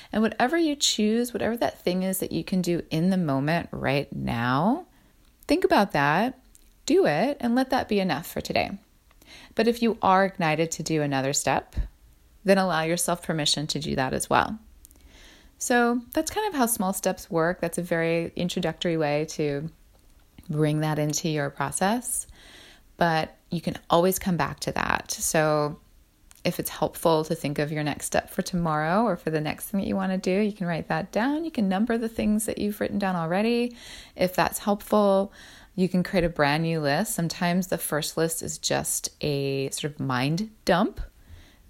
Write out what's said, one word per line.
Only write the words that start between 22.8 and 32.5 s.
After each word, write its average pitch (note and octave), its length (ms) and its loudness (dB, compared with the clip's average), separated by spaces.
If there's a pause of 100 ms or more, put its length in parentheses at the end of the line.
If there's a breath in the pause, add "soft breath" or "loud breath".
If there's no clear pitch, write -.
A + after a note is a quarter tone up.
but D#3+ 400 0 (140)
you E3+ 100 -4
can - 160 -6 (120)
always F3 300 4
come F3+ 180 0
back D3 240 -4
to - 120 -4
that. - 380 -2
So D3+ 720 0 (640)
if E3+ 160 -2
it's - 100 -6
helpful D#3 540 0
to D#3+ 100 -4
think D3 240 -4
of D3+ 140 -2
your D3+ 100 -4
next - 240 -4
step - 240 -2
for - 120 -4
tomorrow E3 600 0
or G3+ 140 0
for - 140 -6
the D#3 100 0
next - 260 -4
thing G3 140 -2
that G3+ 80 -2
you G3+ 80 0
wanna F#3+ 220 -2
do, G3 120 -2
you G3+ 220 2
can F3+ 160 -4
write E3 200 -4
that D#3+ 220 -2
down. C#4+ 340 0
You D#4+ 60 -6
can G#3 180 0
number A3+ 300 0
the A3+ 100 -4
things G#3+ 380 0
that - 120 -4